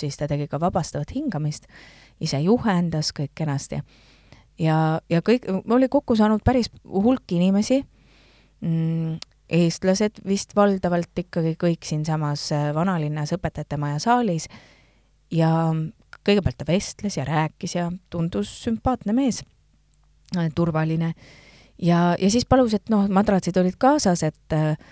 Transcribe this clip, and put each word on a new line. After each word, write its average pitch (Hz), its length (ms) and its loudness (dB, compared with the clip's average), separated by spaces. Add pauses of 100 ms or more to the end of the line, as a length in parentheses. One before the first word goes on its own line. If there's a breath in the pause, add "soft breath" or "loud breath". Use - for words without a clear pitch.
siis 147 180 -6
ta 147 80 -4
tegi 147 240 -4
ka 143 80 -4
vabastavat 165 560 -4
hingamist, 156 560 -6 (480 loud breath)
ise 151 240 -4
juhendas 175 720 0
kõik 151 200 -6
kenasti. 143 440 -6 (800 soft breath)
Ja, 160 400 2 (100)
ja 165 140 2
kõik, 247 280 2
oli 240 400 2
kokku 269 240 0
saanud 214 280 2
päris 240 260 2 (140)
hulk 233 520 0
inimesi, 196 460 2 (800 soft breath)
mm, 165 560 -2 (320)
eestlased 185 800 0
vist 196 280 -4
valdavalt 185 640 2
ikkagi 165 400 -2
kõik 170 260 0
siinsamas, 156 640 -4
äh, 147 240 0
vanalinnas 156 600 -2
Õpetajate 151 420 -8
Maja 147 220 -4
saalis. 226 480 0 (840 loud breath)
Ja 165 420 2 (520)
kõigepealt 202 320 2
ta - 100 -10
vestles - 500 -4
ja 135 80 -4
rääkis 156 500 -4
ja 175 160 -4 (180)
tundus 180 420 -4 (120)
sümpaatne 226 500 -2
mees, 254 300 0 (920)
äh, 165 180 0
turvaline. 165 580 0 (680 loud breath)
Ja, 175 380 4
ja 190 120 2
siis 240 140 0
palus, 247 280 4
et - 160 -2
noh, 202 200 2
madratsid 190 480 2
olid 185 200 2
kaasas, 254 460 2
et, - 300 -4
äh, 156 240 2 (140 loud breath)